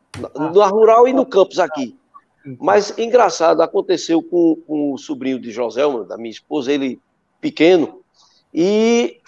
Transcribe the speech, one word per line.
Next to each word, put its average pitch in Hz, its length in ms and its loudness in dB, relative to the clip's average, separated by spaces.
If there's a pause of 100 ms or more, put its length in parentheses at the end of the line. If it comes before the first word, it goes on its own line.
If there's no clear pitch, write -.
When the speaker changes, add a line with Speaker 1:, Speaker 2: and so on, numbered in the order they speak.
(180)
Speaker 1:
Na, 120 160 -12
Speaker 2:
Ah. 151 180 -6
Speaker 1:
na 202 140 6
Rural 220 400 6
e 262 60 0
no 262 120 0
campus 185 360 0
aqui. 151 360 -6 (460)
Speaker 2:
Sim. 131 180 -18
Speaker 1:
Mas, 196 380 0
engraçado, 202 640 2
aconteceu 165 580 -2
com, 165 360 0 (100)
com 147 260 -4
o 127 60 -10
sobrinho 131 400 -8
de 113 140 -14
Joselma, 120 520 -4
da 95 120 -12
minha 113 160 -12
esposa, 139 400 -6
ele 135 280 -4 (400)
pequeno, 156 600 2 (520)
e 220 760 0